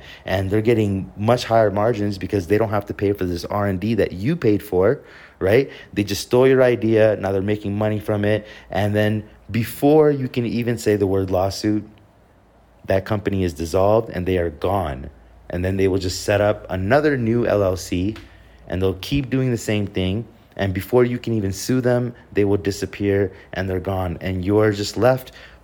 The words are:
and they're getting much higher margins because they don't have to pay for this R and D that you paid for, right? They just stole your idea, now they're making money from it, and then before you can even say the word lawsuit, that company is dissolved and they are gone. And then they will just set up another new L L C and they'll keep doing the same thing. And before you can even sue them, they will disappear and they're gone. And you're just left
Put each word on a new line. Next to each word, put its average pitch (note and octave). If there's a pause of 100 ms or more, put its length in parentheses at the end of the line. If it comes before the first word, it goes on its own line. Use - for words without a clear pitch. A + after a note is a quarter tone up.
(260)
and F#2
they're A2
getting G#2
much A2+
higher A2+
margins G#2
because F#2
they G#2
don't G#2+
have G#2
to G2
pay G2+
for F#2
this F2
R G2+
and F#2+
D G#2+
that F#2+
you A2
paid G#2+
for, G2 (360)
right? A#2+ (240)
They G2+
just G2+
stole B2
your C3
idea, A2
now G2
they're G2
making G2+
money G#2+
from G#2
it, G#2 (240)
and G2+
then G#2+ (220)
before C#3+
you C3
can A#2+
even A2+
say G#2
the G2+
word F#2+
lawsuit, G2 (1000)
that F#2+
company G2
is E2+
dissolved F#2
and F2+
they F#2
are E2+
gone. D#2+ (400)
And F2+
then F#2+
they F#2+
will F#2+
just F2+
set G2+
up G#2
another C3
new A#2
L G#2
L F#2
C F#2 (520)
and F#2
they'll F#2+
keep C#3
doing C3
the A#2
same G#2
thing. F#2+ (300)
And G2
before A#2+
you B2
can A#2
even G2
sue B2+
them, B2 (160)
they G#2
will G2+
disappear G2 (180)
and F#2+
they're F#2
gone. F#2
And F#2
you're G#2+
just G2+
left B2+ (300)